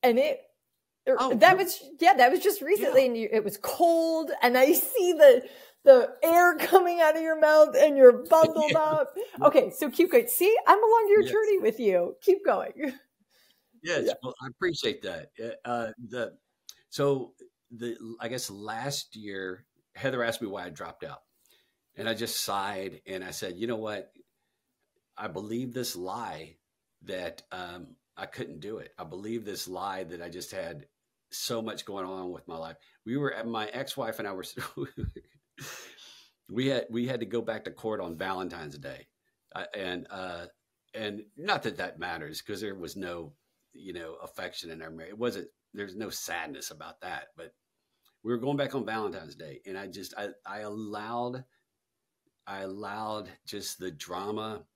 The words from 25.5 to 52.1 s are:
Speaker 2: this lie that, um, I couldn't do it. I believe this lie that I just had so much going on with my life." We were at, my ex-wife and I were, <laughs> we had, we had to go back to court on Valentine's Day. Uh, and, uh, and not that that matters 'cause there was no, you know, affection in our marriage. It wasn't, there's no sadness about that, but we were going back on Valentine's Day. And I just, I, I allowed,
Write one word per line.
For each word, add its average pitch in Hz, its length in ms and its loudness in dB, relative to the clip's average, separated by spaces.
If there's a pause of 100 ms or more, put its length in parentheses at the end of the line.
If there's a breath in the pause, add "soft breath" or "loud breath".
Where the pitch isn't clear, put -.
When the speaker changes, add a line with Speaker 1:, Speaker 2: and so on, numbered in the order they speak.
Speaker 2:
this 120 240 -8
lie 87 640 -12 (440)
that, 90 400 -10 (100)
um, 90 440 -16 (200)
I 95 100 -12
couldn't 87 340 -14
do 101 180 -12
it. - 200 -18
I 92 60 -12
believe 101 400 -10
this 95 240 -12
lie 95 360 -8
that 85 180 -14
I 85 60 -14
just 85 220 -16
had 85 380 -12 (420)
so 117 320 -8
much 110 220 -10
going 98 220 -10
on 92 240 -10
with 82 180 -14
my 82 80 -12
life." 82 200 -12 (280)
We 117 120 -6
were 143 160 -4
at, 110 140 -10
my 110 220 -6
ex-wife 117 500 -8
and 107 100 -8
I 98 40 -8
were, 92 120 -10 (320)
<laughs> - 1700 -16
we 127 200 -2
had, 127 220 -2
we 120 160 -4
had 127 140 -6
to 117 60 -8
go 113 160 -6
back 110 220 -8
to 92 60 -12
court 107 300 -8
on 85 160 -10
Valentine's 82 600 -8
Day. 67 300 -16 (460)
Uh, 92 200 -10
and, 90 360 -8
uh, 90 360 -12 (480)
and 107 300 -10 (120)
not 170 280 -4
that 104 120 -6
that 87 220 -10
matters 82 440 -10
'cause 98 180 -10
there 101 140 -10
was 85 220 -14
no, 85 380 -12 (380)
you 92 200 -18
know, 82 240 -14
affection - 540 -14
in 80 120 -16
our 82 80 -16
marriage. 82 220 -18
It 107 60 -20
wasn't, 110 300 -6 (260)
there's 98 220 -12
no 107 140 -10
sadness 80 600 -12
about 80 320 -20
that, 82 340 -14
but 82 180 -20 (680)
we 113 80 -6
were 120 60 -4
going 139 200 -6
back 135 160 -4
on 120 120 -6
Valentine's 98 500 -8
Day. 71 300 -18
And 95 120 -12
I 98 100 -14
just, 92 280 -16
I, 101 140 -10 (160)
I 104 140 -14
allowed, 110 840 -10 (1040)